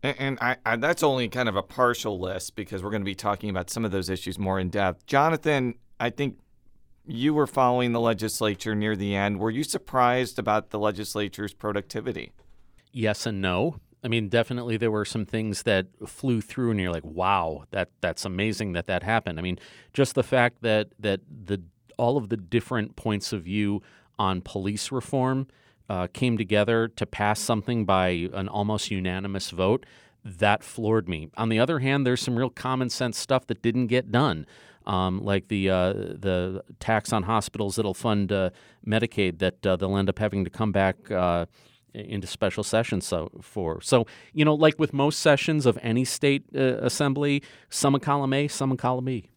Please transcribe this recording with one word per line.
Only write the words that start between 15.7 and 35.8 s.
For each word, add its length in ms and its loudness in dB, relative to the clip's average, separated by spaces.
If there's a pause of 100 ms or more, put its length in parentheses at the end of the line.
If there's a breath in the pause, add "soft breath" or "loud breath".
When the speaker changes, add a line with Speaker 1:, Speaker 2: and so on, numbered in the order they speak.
Speaker 2:
flew 360 0
through 300 -2
and 100 2
you're 100 0
like, 140 -4
"Wow, 680 0
that, 200 -2 (100)
that's 240 -2
amazing 480 -2
that 140 -4
that 160 -2
happened." 360 -2
I 20 -4
mean, 160 -2 (360 loud breath)
just 220 2
the 80 2
fact 400 2
that, 260 2 (100)
that 220 0 (240)
the, 160 -2 (360)
all 200 4
of 100 -2
the 80 -2
different 600 -2
points 340 -2
of 120 -4
view 380 0 (380 soft breath)
on 220 0
police 500 -4
reform, 560 -2 (420 soft breath)
uh, 180 -2
came 300 0
together 500 2
to 180 -4
pass 340 0
something 460 0
by 480 2
an 140 -4
almost 420 -2
unanimous 600 -4
vote, 340 2 (380 soft breath)
that 400 2
floored 460 -2
me. 260 -6
On 140 -2
the 100 2
other 200 2
hand, 280 0
there's 140 0
some 160 -2
real 120 0
common 400 -2
sense 280 -4
stuff 300 0
that 140 -4
didn't 260 2
get 220 0
done, 360 2 (400 loud breath)
um, 360 0
like 280 -2
the, 200 2
uh, 240 4